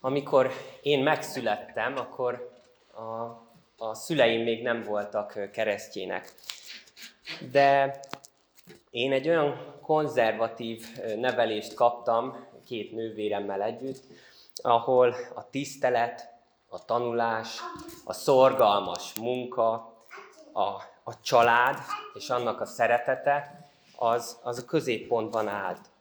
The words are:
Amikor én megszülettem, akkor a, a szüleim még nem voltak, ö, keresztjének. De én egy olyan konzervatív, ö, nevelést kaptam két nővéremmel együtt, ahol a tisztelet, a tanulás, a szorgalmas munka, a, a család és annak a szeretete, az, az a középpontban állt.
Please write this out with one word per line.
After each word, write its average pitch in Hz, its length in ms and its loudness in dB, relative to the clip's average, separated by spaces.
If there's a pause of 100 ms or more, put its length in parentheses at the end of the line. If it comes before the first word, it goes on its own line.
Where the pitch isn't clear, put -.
Amikor 131 480 4 (300)
én 143 220 2
megszülettem, 127 920 -2
akkor 123 540 -6 (400)
a, 110 100 -16 (840)
a 110 80 -6
szüleim 117 500 2
még 117 180 -2
nem 117 220 -2
voltak, 104 520 -4
ö, 101 140 -6
keresztjének. 101 840 -6 (1200)
De 139 480 4 (920)
én 123 220 -2
egy 135 180 0
olyan 147 520 0
konzervatív, 113 1040 0 (160)
ö, 107 140 -4
nevelést 113 580 0
kaptam 120 720 0 (200)
két 107 260 -8
nővéremmel 104 720 -4
együtt, 123 420 -6 (520)
ahol 123 600 4 (200)
a - 140 -14
tisztelet, 127 800 -2 (400)
a - 160 -16
tanulás, 117 760 -2 (460)
a - 80 -8
szorgalmas 107 1000 4
munka, 123 600 0 (800)
a, 95 140 0 (360)
a - 180 -12
család 120 560 6 (360)
és - 160 -14
annak 120 320 -2
a 117 40 -4
szeretete, 131 1040 0 (260)
az, 117 480 -2
az 123 140 -6
a 123 80 -10
középpontban 113 840 -2
állt. 98 420 -6 (120)